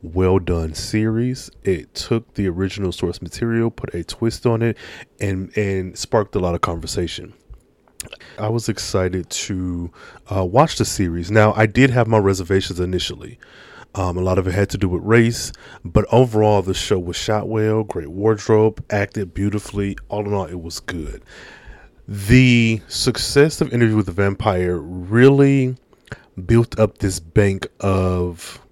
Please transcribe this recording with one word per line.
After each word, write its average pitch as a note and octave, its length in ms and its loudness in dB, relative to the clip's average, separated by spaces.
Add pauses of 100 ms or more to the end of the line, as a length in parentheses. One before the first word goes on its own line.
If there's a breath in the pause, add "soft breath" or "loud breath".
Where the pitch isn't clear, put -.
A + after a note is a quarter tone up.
well F#2 360 2
done E2 360 -2
series. A2 760 -4 (120)
It F2+ 320 -4
took - 400 -6
the G2 140 -2
original F#2 440 -4
source F2 300 -6
material, A2+ 480 -2
put - 240 -12
a F2+ 80 -6
twist - 440 -4
on A#2 160 0
it, A#2 140 0 (440 loud breath)
and, F#2 360 -4
and F#2+ 400 -4
sparked - 380 -2
a G2+ 60 0
lot F2 140 0
of F2 60 -4
conversation. E2+ 760 -6 (1000 loud breath)
I G#2+ 120 -4
was A2+ 200 -2
excited F#2 600 -2
to, F2+ 640 -6 (420 loud breath)
uh, F#2+ 100 0
watch B2 320 2
the A#2 80 0
series. F2 460 -4
Now, G#2+ 240 6
I A2 120 4
did B2 240 4
have A#2+ 180 2
my A2+ 100 4
reservations F#2+ 600 0
initially. F#2 580 -6 (560 loud breath)
Um, F2+ 220 -2
a F2+ 60 -2
lot F#2 160 2
of F#2 100 -2
it F2 60 -4
had G2+ 160 0
to - 80 -6
do F#2+ 100 0
with F2 160 -4
race, A#2 480 2 (320 loud breath)
but G2 260 0
overall, G#2+ 520 4
the F#2 120 -2
show - 240 -2
was F2 160 -6
shot G#2+ 340 -4
well, G#2+ 360 0
great E2 240 -8
wardrobe, G#2+ 840 2
acted G2+ 440 -4
beautifully. G2+ 640 -4 (120)
All G#2 180 -6
in G2+ 60 -4
all, G2 140 -2
it F2 140 -12
was E2 200 -12
good. D#2+ 420 -10 (840 loud breath)
The A2+ 800 4
success - 720 0
of C#3 120 -2
Interview A#2 240 2
with G#2 100 2
the F#2+ 60 -8
Vampire F#2+ 680 0
really B2+ 960 4 (680 loud breath)
built A2+ 360 2
up G#2+ 180 2
this F#2+ 220 -2
bank G2 480 0 (100)
of F2+ 840 -2 (120)